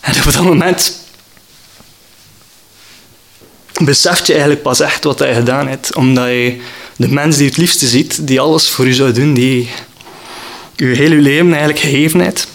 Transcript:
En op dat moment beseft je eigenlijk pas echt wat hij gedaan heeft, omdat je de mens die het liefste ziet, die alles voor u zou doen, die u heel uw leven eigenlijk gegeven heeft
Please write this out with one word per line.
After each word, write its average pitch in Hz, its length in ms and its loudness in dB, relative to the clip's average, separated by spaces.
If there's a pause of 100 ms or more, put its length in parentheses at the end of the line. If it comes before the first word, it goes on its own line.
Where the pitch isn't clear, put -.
En - 160 -4
op - 160 0
dat - 100 0
moment 175 500 2 (3000)
beseft 170 460 2
je - 60 2
eigenlijk 147 300 2
pas 127 180 0
echt - 240 -2
wat 143 140 -2
hij 135 160 0
gedaan 123 320 0
heeft, 131 280 -8
omdat 127 320 2
je 123 340 -2 (360)
de 123 120 0
mens 143 280 0
die 139 120 2
het - 80 -4
liefste 165 300 0
ziet, 127 400 -2
die 131 140 0
alles 156 280 0
voor - 180 0
u 127 60 2
zou 131 200 2
doen, 139 220 2
die 123 360 0 (1040)
u 127 200 0
heel 147 140 4
uw 151 120 4
leven 151 280 4
eigenlijk 151 300 0
gegeven 156 400 0
heeft - 340 -4